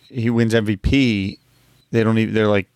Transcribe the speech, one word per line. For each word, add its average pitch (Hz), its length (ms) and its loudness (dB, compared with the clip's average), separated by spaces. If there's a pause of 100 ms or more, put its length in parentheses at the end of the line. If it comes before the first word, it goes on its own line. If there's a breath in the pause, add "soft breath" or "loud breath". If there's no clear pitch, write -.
he 120 200 -4
wins 113 260 0
M 110 100 0
V 104 120 -2
P. 110 600 0 (540)
They 113 120 2
don't 110 140 0
even, 107 160 0
they're, 107 140 2
like, 101 280 0